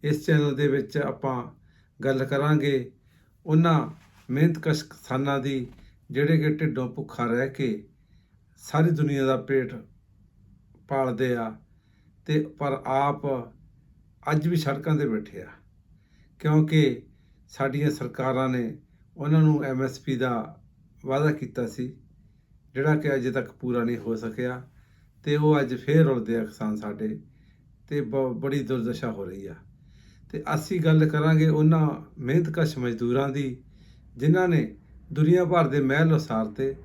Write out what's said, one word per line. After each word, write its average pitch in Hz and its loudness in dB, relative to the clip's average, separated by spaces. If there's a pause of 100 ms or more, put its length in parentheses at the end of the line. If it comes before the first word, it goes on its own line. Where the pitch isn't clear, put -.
ਇਸ 151 -2
ਚੈਨਲ 147 2
ਦੇ 143 2
ਵਿੱਚ 135 -2
ਆਪਾਂ 135 -4 (540)
ਗੱਲ 131 0
ਕਰਾਂਗੇ 139 0 (540)
ਉਹਨਾਂ 160 4 (400)
ਮਿਹਨਤਕਸ਼ 156 2
ਕਿਸਾਨਾਂ 139 -4
ਦੀ 135 -4 (440)
ਜਿਹੜੇ 147 2
ਕਿ 151 2
ਢਿੱਡੋਂ 131 -2
ਭੁੱਖਾ 123 -8
ਰਹਿ 123 0
ਕੇ 120 -4 (680)
ਸਾਰੀ 165 2
ਦੁਨੀਆ 143 0
ਦਾ 135 2
ਪੇਟ 127 -2 (1120)
ਪਾਲਦੇ 127 0
ਆ 113 -6 (680)
ਤੇ 151 0 (180)
ਪਰ 135 -4
ਆਪ 139 0 (1040)
ਅੱਜ 156 2
ਵੀ 175 0
ਸੜਕਾਂ 156 -2
'ਤੇ 143 0
ਬੈਠੇ 107 -8
ਆ, - -16 (920)
ਕਿਉਂਕਿ 151 4 (460)
ਸਾਡੀਆਂ 139 -2
ਸਰਕਾਰਾਂ 127 -2
ਨੇ 120 -4 (380)
ਉਹਨਾਂ 156 4
ਨੂੰ 151 4
ਐਮ 131 -2
ਐਸ 135 -4
ਪੀ 135 -2
ਦਾ 120 -4 (420)
ਵਾਅਦਾ 143 2
ਕੀਤਾ 123 -4
ਸੀ, 123 -8 (760)
ਜਿਹੜਾ 151 2
ਕਿ 151 -2
ਅਜੇ 131 -2
ਤੱਕ 120 -6
ਪੂਰਾ 123 -4
ਨਹੀਂ 120 -2
ਹੋ 113 -6
ਸਕਿਆ 123 -8 (600)
ਤੇ 147 0
ਉਹ 151 4
ਅੱਜ 127 -2
ਫੇਰ 151 4
ਰੁਲਦੇ 117 0
ਆ 113 -2
ਕਿਸਾਨ 107 -6
ਸਾਡੇ 107 -8 (680)
ਤੇ 147 -4
ਬ-, 127 -2
ਬੜੀ 135 -4
ਦੁਰਦਸ਼ਾ 117 -4
ਹੋ 98 -8
ਰਹੀ 98 -12
ਆ। - -14 (760)
ਤੇ - -8 (100)
ਅਸੀਂ 165 -4
ਗੱਲ 156 4
ਕਰਾਂਗੇ 156 4
ਉਹਨਾਂ 156 4 (280)
ਮਿਹਨਤਕਸ਼ 156 0
ਮਜ਼ਦੂਰਾਂ 123 -2
ਦੀ 135 -6 (540)
ਜਿਨ੍ਹਾਂ 170 4
ਨੇ 143 0 (360)
ਦੁਨੀਆ 165 4
ਭਰ 165 2
ਦੇ 139 0
ਮਹਿਲ 147 4
ਉਸਾਰਤੇ 131 -2